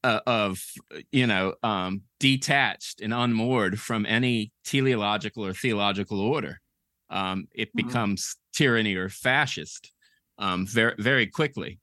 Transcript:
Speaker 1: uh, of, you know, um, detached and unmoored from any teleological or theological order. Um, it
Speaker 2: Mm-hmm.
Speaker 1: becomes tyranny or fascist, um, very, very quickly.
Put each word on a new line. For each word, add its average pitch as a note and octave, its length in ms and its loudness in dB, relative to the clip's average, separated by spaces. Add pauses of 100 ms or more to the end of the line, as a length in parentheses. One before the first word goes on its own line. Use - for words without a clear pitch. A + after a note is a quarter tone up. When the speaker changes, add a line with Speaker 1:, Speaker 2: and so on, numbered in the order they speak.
Speaker 1:
uh, B2 220 2
of, G#2 380 2 (480)
you B2+ 160 4
know, F#2+ 340 2
um, G2 420 -2 (180)
detached C3+ 800 2
and A2 120 -4
unmoored A#2 680 2
from G#2+ 260 -2
any A2+ 480 0 (100)
teleological G#2+ 800 0
or F#2 80 -4
theological G2+ 680 0
order. A2+ 400 -2 (480)
Um, F#2+ 420 -4
it A2 180 -6
Speaker 2:
Mm-hmm. - 180 -4
Speaker 1:
becomes A2 500 -2 (160)
tyranny A2+ 420 2
or F#2 140 -4
fascist, - 840 -2 (460)
um, F#2 280 0
very, A2+ 340 2
very A#2+ 280 2
quickly. F#2+ 560 -4